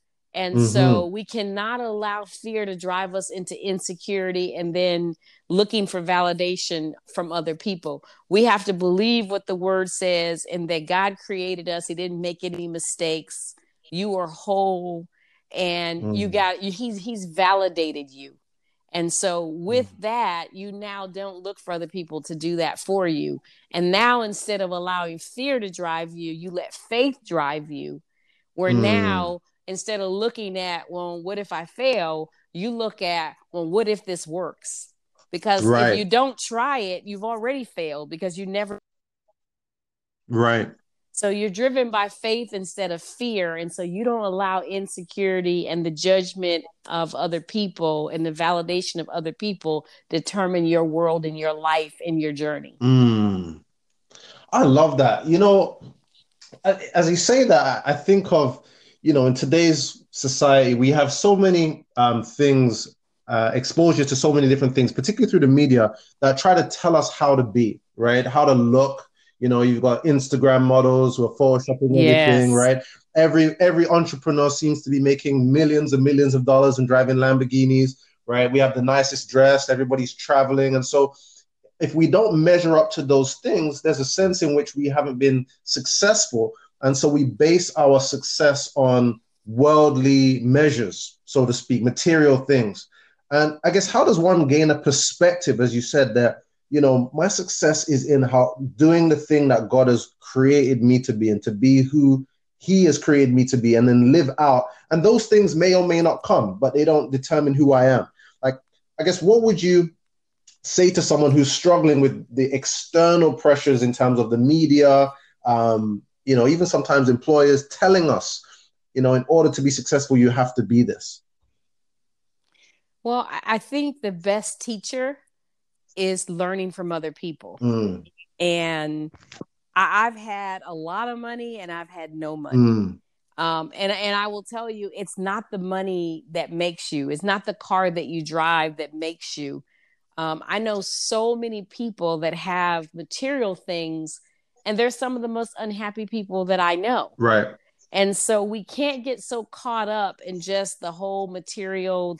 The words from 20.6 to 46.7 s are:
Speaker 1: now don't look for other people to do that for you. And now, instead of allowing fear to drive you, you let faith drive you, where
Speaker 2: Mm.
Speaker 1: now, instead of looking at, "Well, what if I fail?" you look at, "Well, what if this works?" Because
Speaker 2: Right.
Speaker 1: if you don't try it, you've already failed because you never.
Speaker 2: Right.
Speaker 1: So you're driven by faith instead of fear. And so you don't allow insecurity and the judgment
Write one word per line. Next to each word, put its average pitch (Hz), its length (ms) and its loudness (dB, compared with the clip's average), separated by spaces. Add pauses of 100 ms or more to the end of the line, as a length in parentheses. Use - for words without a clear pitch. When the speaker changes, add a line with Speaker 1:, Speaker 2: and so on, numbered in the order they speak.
Speaker 1:
now 202 360 -14
don't 190 360 -14
look 196 160 -14
for - 140 -12
other 170 140 -8
people 160 380 -12
to 170 100 -12
do 160 220 -6
that 160 220 -4
for 190 300 -2
you. 147 320 -4 (300)
And 175 200 -2
now, 233 300 2
instead 208 400 -6
of 185 100 -6
allowing 175 480 -8
fear 254 420 -6
to 202 100 -10
drive 165 440 -8
you, 165 200 -10
you 170 160 -14
let 175 240 -10
faith 254 500 -4
drive 151 460 -6
you, 147 320 -14 (520)
where 185 180 0
Speaker 2:
Mm. 240 100 2
Speaker 1:
now, 190 580 -2 (280)
instead 196 320 -8
of 190 120 -6
looking 208 440 -6
at, 180 340 -8
"Well, 175 320 -10
what 196 180 -10
if 196 120 -14
I 165 120 -8
fail?" 165 680 -4 (220)
you 190 180 -8
look 226 320 -8
at, 170 320 -4 (180)
"Well, 170 160 -8
what 208 200 -2
if 208 160 -4
this 175 220 -10
works?" - 680 -12 (400)
Because 196 320 0
Speaker 2:
Right. 120 280 4
Speaker 1:
if - 60 2
you 208 60 -4
don't 247 340 0
try 254 400 -4
it, 185 260 -8
you've 202 200 -12
already 233 400 -8
failed 151 440 -10
because 165 300 -10
you 196 80 -10
never. 202 320 -8 (1500)
Speaker 2:
Right. 117 420 0 (420)
Speaker 1:
So 202 180 -4
you're 208 200 -4
driven 247 400 -4
by 208 200 -2
faith 226 420 -8
instead 190 380 -10
of 170 120 -10
fear. 196 540 -6
And 170 160 -10
so 185 100 -12
you 180 220 -8
don't 233 200 -4
allow 190 380 -4
insecurity 185 1040 -4
and 165 180 -6
the 170 60 -4
judgment 180 760 -2 (220)